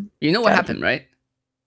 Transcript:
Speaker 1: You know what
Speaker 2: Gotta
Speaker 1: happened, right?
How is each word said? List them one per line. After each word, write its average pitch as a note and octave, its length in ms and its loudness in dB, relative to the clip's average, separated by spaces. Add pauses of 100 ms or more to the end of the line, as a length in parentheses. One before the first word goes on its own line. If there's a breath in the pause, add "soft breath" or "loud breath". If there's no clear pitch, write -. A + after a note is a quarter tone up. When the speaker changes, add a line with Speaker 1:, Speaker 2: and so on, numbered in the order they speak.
(200)
Speaker 1:
You D3+ 120 0
know A3+ 100 0
what G#3+ 80 2
Speaker 2:
Gotta G3 60 4
Speaker 1:
happened, - 260 -2
right? A2 240 -4 (600)